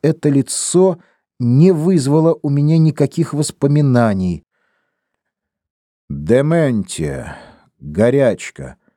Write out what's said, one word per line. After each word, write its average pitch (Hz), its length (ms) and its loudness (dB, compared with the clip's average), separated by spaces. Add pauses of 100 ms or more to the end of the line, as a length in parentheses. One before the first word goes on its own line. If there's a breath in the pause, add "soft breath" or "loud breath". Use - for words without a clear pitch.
это 151 260 0
лицо 170 720 0 (400 soft breath)
не 131 320 4
вызвало 160 720 2
у 147 80 -2
меня 147 280 0
никаких 151 560 0
воспоминаний. 123 1080 0 (1700)
"Дементия, 90 1300 -2 (440 loud breath)
горячка, 95 960 -2 (200)